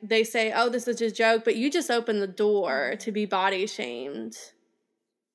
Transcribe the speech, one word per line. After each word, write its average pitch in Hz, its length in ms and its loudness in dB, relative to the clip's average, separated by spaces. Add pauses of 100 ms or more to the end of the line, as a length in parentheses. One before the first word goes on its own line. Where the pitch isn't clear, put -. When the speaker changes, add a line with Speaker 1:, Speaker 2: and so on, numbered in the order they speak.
Speaker 1:
they 220 220 4
say, 220 300 0
"Oh, 240 140 2
this 240 180 -4
is 233 140 -2
a 226 100 0
joke," 226 340 4
but 226 120 2
you 254 140 2
just 330 200 0
opened 233 320 0
the 196 40 -2 (180)
door 190 300 2 (160)
Speaker 2:
Mm-hmm. 220 140 -6
Speaker 1:
to 226 60 -4
be 208 140 -2
body 196 420 0
shamed. 143 680 -8 (1000)